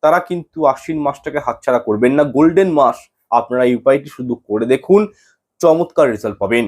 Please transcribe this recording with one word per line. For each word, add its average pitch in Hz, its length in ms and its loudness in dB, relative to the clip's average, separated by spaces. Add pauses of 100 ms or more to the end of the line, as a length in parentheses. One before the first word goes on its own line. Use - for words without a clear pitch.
তারা 160 160 2 (100)
কিন্তু 175 380 -10
আশ্বিন 156 400 -2
মাসটাকে 143 400 -6
হাতছাড়া 120 400 -2
করবেন 113 320 2
না। 151 60 4
গোল্ডেন 160 540 2
মাস, 123 180 2 (340)
আপনারা 117 340 0
এই 127 160 2
উপায়টি 139 360 0
শুধু 123 180 -6 (140)
করে 107 180 -2
দেখুন, 180 340 2 (600)
চমৎকার 160 500 2
রেজাল্ট 104 320 -6
পাবেন। 113 260 0